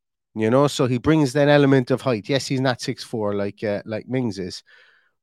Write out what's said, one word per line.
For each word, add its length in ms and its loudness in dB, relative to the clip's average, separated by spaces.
you 160 0
know, 180 4
so 200 -2
he 100 -2
brings 360 2
that 160 4
element 420 4
of 80 0
height. 300 -2
Yes, 180 -2
he's 140 -2
not 180 -2
six 240 -8
four 320 -4
like, 300 -6
uh, 180 -4
like 240 -10
Mings 320 -4
is, 240 -10